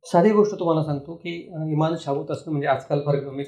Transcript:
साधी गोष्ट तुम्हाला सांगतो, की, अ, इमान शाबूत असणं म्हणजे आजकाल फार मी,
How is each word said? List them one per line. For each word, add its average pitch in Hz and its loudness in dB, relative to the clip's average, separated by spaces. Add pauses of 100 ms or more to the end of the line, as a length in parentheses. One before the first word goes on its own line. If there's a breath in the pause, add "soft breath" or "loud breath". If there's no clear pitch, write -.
साधी 190 6
गोष्ट 202 4
तुम्हाला 160 2
सांगतो, 151 -4
की, 170 -10
अ, 156 -8
इमान 156 0
शाबूत 147 -4
असणं 151 -6
म्हणजे 147 -2
आजकाल 139 0
फार 135 0
मी, 139 -8